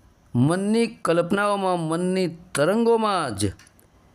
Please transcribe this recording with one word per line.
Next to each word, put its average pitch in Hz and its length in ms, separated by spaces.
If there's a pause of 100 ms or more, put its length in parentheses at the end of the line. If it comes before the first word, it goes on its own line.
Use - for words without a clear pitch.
(340)
મનની 196 520
કલ્પનાઓમાં, 196 920
મનની 175 600 (160)
તરંગોમાં 202 800
જ 98 160 (640)